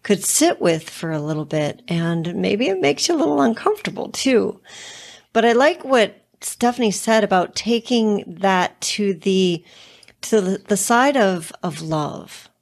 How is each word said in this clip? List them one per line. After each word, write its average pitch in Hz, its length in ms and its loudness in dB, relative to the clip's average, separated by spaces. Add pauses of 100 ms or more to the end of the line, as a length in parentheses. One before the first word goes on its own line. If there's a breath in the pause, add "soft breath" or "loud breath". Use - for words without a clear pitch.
could 202 200 0
sit - 380 2
with 160 280 0
for 160 220 -8
a 156 80 -4
little 151 240 -4
bit, 147 460 -4
and 170 460 -2
maybe 202 340 0
it 381 100 -2
makes - 300 0
you 339 60 2
a - 20 -2
little 294 240 0
uncomfortable - 680 -2
too. - 540 0 (720 loud breath)
But 226 100 2
I 233 80 4
like 285 320 2
what 247 320 2 (240)
Stephanie 240 520 0
said 220 340 2
about 185 320 0
taking 226 680 0
that 185 540 0
to 202 360 -2
the, 185 500 0 (560 loud breath)
to 220 180 2
the, 190 200 0
the 208 180 -2
side 262 400 2
of, 185 340 0 (100)
of 160 200 -6
love 156 680 -6 (140)